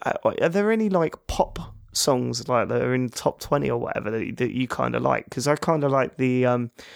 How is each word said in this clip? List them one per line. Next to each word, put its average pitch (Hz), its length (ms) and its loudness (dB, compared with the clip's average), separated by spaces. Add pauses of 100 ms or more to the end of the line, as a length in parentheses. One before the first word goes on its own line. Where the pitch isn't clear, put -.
uh, - 100 -2 (300)
are 165 60 4
there 202 240 2
any, 220 160 2
like, 170 260 2 (140)
pop - 300 -2 (340)
songs, 123 560 0
like, 120 200 2
that 120 140 0
are 127 120 2
in 127 120 2
the 117 100 -10
top - 240 -2
twenty 143 300 0
or 120 80 0
whatever 113 320 -4
that, 110 280 -4
that 123 120 0
you 127 160 -2
kinda 120 320 -2
like? 127 320 0
'Cause 127 160 -6
I 147 100 4
kinda 151 320 0
like 135 300 0
the, 127 280 2
um, 123 240 0 (260)